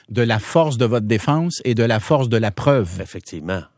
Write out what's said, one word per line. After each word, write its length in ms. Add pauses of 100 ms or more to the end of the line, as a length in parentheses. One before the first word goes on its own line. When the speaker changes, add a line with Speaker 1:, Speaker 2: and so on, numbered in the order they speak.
(100)
Speaker 1:
de 100
la 200
force 360
de 80
votre 220
défense 580
et 100
de 100
la 160
force 280
de 80
la 140
preuve. 500
Speaker 2:
Effectivement, 640 (140)